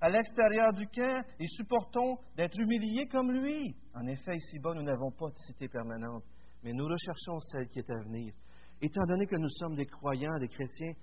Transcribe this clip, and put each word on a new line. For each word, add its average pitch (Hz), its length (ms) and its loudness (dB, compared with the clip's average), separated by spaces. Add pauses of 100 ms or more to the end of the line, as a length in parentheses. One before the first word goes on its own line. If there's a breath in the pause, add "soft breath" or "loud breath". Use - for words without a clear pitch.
à 165 80 8
l'extérieur 220 640 6
du 208 160 -2
camp, 254 340 0 (160)
et 165 100 -2
supportons 240 720 2 (180 loud breath)
d'être 170 220 2
humiliés 226 500 4
comme 254 220 4
lui. 269 460 0 (180)
En 120 120 -4
effet, 139 300 -2
ici-bas, 160 380 -4
nous 156 80 -4
n'avons 135 280 0
pas 156 180 -6
de - 80 -8 (100)
cité 131 220 -8
permanente, 117 560 -4 (380 soft breath)
mais 117 100 -4
nous 135 140 0
recherchons 170 540 -2
celle 131 280 -4
qui 131 120 -6
est - 100 -6
à 113 140 -2
venir. 113 280 -6 (480 soft breath)
Étant 151 260 2
donné 185 200 4
que 190 100 0
nous 160 120 2
sommes 160 260 -4
des 143 120 0
croyants, 143 520 -2
des 127 100 0
chrétiens, 156 440 -6 (100)